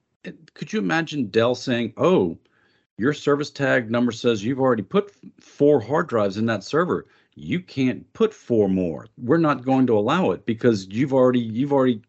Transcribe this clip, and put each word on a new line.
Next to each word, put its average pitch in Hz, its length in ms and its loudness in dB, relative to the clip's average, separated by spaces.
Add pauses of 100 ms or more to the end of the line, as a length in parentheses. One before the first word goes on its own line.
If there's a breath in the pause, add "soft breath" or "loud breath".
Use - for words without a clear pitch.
(240)
And - 300 -18
could - 180 -14
you 214 80 -4
imagine 160 480 -4
Dell 117 280 0
saying, 117 420 -4
"Oh, 123 400 2 (600)
your 131 160 0
service 143 360 -2
tag 131 400 -2
number 120 220 0
says 113 320 -2
you've 127 160 -4
already 120 240 0
put 202 260 -2
f-, - 340 -20
four 147 380 2
hard 147 260 -2
drives 101 300 0
in 110 100 0
that 107 160 -2
server. 143 440 -2 (280 soft breath)
You - 240 -6
can't - 540 -4
put 220 200 0
four 107 340 2
more. 87 400 -2 (100)
We're 131 200 0
not 147 280 0
going 131 220 2
to 110 100 2
allow 127 340 0
it - 140 -8
because 113 440 2
you've 127 240 -2
already, 127 260 4
you've 120 340 -2
already 131 360 2